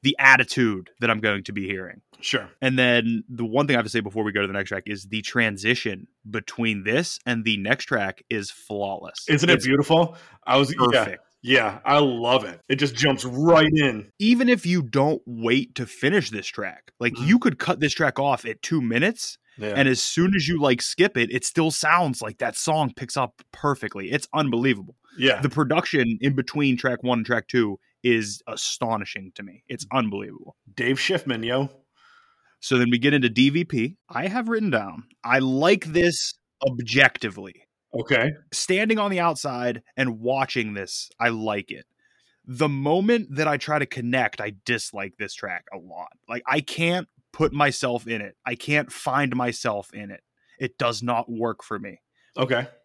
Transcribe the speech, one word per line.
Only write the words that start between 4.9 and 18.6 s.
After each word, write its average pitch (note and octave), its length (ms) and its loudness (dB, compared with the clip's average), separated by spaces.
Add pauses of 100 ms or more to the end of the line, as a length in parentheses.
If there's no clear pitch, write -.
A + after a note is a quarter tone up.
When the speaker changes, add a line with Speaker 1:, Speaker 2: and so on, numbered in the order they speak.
Speaker 1:
the G#2 160 -6
transition G#2+ 880 -2 (220)
between G#2+ 540 -4
this B2 420 -2
and A#2 200 -2
the A2 120 0
next G#2 280 -2
track G2+ 440 -4
is G#2 220 -4
flawless. G2 800 -8
Speaker 2:
Isn't D#3 200 4
it F3 40 8
Speaker 1:
It's A#2 140 2
Speaker 2:
beautiful? D#3+ 500 2 (280)
I B2+ 120 4
was, C#3 160 4
yeah. B2+ 120 2 (180)
Speaker 1:
perfect. F#2+ 200 -8 (180)
Speaker 2:
Yeah, A#2 440 2
I D3 140 6
love B2 440 2
it. - 240 -10
It C#3 80 0
just C#3 200 0
jumps C3+ 280 2
right D#3 500 6
in. B2+ 460 2
Speaker 1:
Even A#3+ 300 6
if A#3 160 4
you F3 160 2
don't C#3 440 0
wait A#2+ 500 0
to B2 100 -6
finish C#3 460 0
this G2+ 160 -8
track, - 520 -12
like, A#2+ 140 0
Speaker 2:
Mm-hmm. A#2+ 140 -2
Speaker 1:
you A3+ 120 8
could G#3 200 0
cut - 200 -2
this D3 140 0
track C#3+ 260 0
off C#3 260 0
at A2+ 160 -8